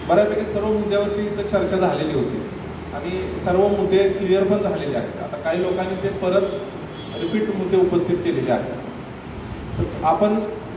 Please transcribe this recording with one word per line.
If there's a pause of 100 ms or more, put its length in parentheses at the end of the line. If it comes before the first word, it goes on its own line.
बऱ्यापैकी
सर्व
मुद्द्यावरती
इथं
चर्चा
झालेली
होती (520)
आणि
सर्व
मुद्दे
क्लिअर
पण
झालेले
आहेत.
आता
काही
लोकांनी
ते
परत (800)
रिपीट
मुद्दे
उपस्थित
केलेले
आहेत. (1300)
आपण (360)